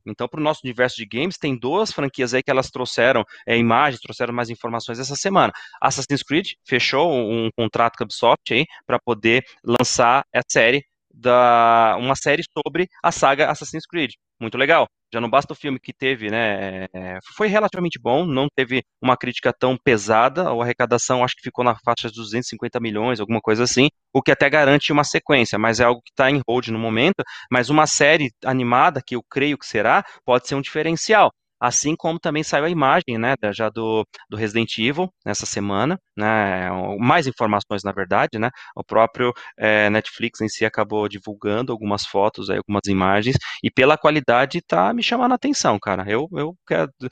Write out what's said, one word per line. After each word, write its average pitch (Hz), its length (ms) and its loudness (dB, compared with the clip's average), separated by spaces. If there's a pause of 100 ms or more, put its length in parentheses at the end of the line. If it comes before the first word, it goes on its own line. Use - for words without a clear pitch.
Então, 110 220 -8
pro 156 140 -8
nosso 151 200 -2
universo 123 340 -2
de 113 100 -12
games, 131 320 -6
tem 135 200 -4
duas 165 320 -2
franquias 131 440 -4
aí 127 80 0
que - 80 -4
elas 131 180 0
trouxeram, 123 560 0 (220)
é, 117 100 2
imagens, 117 460 2
trouxeram 120 320 -8
mais 120 160 -6
informações 117 480 -8
essa 131 180 -8
semana. 165 340 2 (300)
Assassin's 135 420 -2
Creed - 260 -2 (200)
fechou 135 420 2
um, 117 360 0
um 110 100 -4
contrato 117 400 0
com - 80 -6
a - 0 -
Ubisoft - 480 0
aí 131 140 2 (200)
pra 123 120 0
poder 117 460 2 (200)
lançar 120 600 2 (100)
a 120 120 0
série 131 360 4 (280)
da, 117 880 4
uma 127 160 0
série 151 280 0 (120)
sobre 160 320 -4 (160)
a 170 80 2
saga 139 400 2
Assassin's 151 360 -8
Creed. 160 240 -4 (280)
Muito 117 200 -6
legal. 139 280 4 (260)
Já 117 100 -4
não 117 80 -4
basta 139 240 2
o - 20 -16
filme 139 240 -8
que - 100 -16
teve, 123 400 -4
né, 98 600 -2
é, 92 260 -12 (160)
foi 214 140 -2
relativamente 185 500 -2
bom, 123 280 0
não 139 280 0
teve 123 280 -2 (180)
uma 127 160 2
crítica 123 420 -4
tão 131 240 0
pesada, 117 640 2
a 120 160 -2
arrecadação 120 600 0
acho 127 100 -2
que - 100 -20
ficou 127 200 -4
na 120 120 2
faixa 117 340 -4
de 107 40 -14
duzentos 113 340 -8
e - 20 -12
cinquenta 117 280 -8
milhões, 113 400 -2
alguma 107 220 -2
coisa 110 240 0
assim, 123 240 4 (240)
o 135 80 2
que - 100 2
até 143 200 4
garante 143 420 4
uma 147 120 2
sequência, 123 540 0
mas 110 220 2
é 123 40 4
algo 120 200 2
que - 100 -20
tá 135 160 2
em 139 160 0
hold 120 220 -2
no 110 100 -4
momento, 113 460 0 (260)
mas 123 200 0
uma 151 160 4
série 147 440 2 (140)
animada, 131 600 2
que 123 120 -6
eu 117 140 -6
creio 139 260 -2
que - 100 -14
será, 123 380 0 (220)
pode 123 200 2
ser 143 100 -4
um 139 40 -2
diferencial. 160 680 2 (300)
Assim 139 360 0
como 170 240 -4
também 156 240 -4
saiu 147 220 0
a 170 40 0
imagem, 143 480 0
né, 120 220 0
da, 107 100 -2
já 107 180 -2
do, 110 380 -2 (240)
do - 60 -8
Resident 110 420 -2
Evil 147 320 -2 (160)
nessa 104 180 -6
semana, 107 540 -2 (180)
né, 101 540 0
o, 95 300 -6
mais 143 260 2
informações, 104 560 -2
na 101 80 -4
verdade, 98 480 -2
né, 110 100 -2 (280)
o 120 80 -12
próprio, 117 480 2 (260)
é, 107 320 2
Netflix 110 500 -4
em 110 80 -2
si - 160 -4
acabou 107 440 -2
divulgando 104 640 -6
algumas 104 340 -4
fotos, 101 420 -2
aí, 101 100 -2
algumas 101 280 -2
imagens, 101 500 2 (240)
e 113 120 -2
pela 143 260 4
qualidade 139 720 2
tá 196 260 2
me 240 80 -4
chamando 247 300 0
a - 20 0
atenção, 247 460 0
cara. 95 280 -4
Eu, 120 280 -2
eu 156 180 -6 (100)
quero, 156 280 -2 (200)